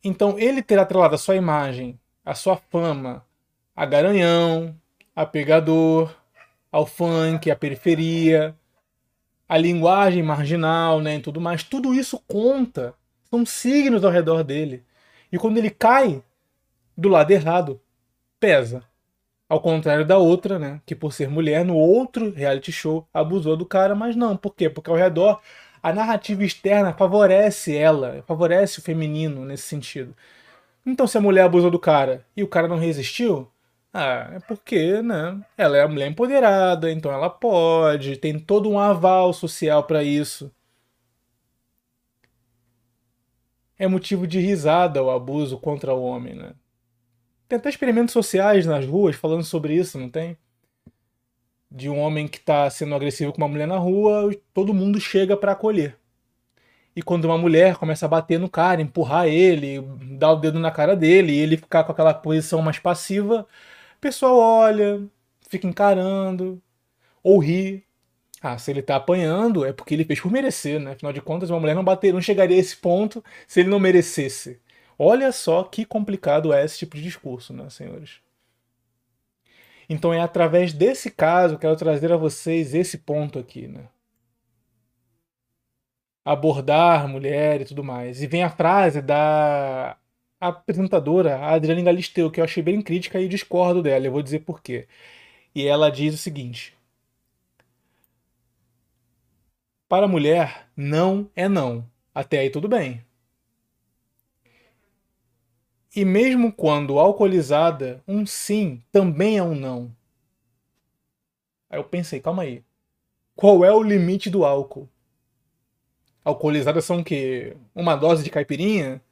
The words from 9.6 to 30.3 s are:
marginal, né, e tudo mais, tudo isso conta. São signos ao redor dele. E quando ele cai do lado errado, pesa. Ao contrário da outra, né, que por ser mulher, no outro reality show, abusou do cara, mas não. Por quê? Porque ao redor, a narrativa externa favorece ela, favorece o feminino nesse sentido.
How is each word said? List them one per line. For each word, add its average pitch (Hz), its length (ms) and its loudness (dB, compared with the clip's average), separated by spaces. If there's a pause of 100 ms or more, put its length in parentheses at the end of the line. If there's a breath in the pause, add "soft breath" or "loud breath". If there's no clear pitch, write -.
marginal, 160 760 0
né, 151 140 -4
e 147 60 -8
tudo 160 200 -10
mais, 170 220 -4
tudo 262 320 -2
isso 254 320 -4
conta. 226 680 -2 (360)
São 240 160 0
signos 247 580 0
ao 196 60 6
redor 165 320 2
dele. 139 400 -6 (480 soft breath)
E 180 80 -4
quando 220 200 0
ele 214 120 0
cai 226 500 2 (760)
do 175 120 0
lado 180 220 6
errado, 160 500 0 (600)
pesa. 127 420 2 (680)
Ao 156 120 0
contrário 156 440 0
da 185 140 4
outra, 180 400 2
né, 147 260 -10
que - 120 -10
por 151 160 -8
ser 139 160 -6
mulher, 156 360 0
no 180 120 0
outro 214 560 2
reality 139 400 -4
show, 160 420 -6
abusou 160 420 -2
do 175 80 -8
cara, 196 300 0
mas 226 220 -4
não. 233 200 -2
Por 202 160 -8
quê? 165 160 -2
Porque 156 220 -8
ao 165 60 2
redor, 180 440 2 (400 loud breath)
a 165 120 -2
narrativa 208 500 -2
externa 196 500 0
favorece 190 840 4
ela, 143 500 2
favorece 175 540 0
o - 20 -20
feminino 151 640 -6
nesse 139 200 -12
sentido. 131 480 -12 (720 soft breath)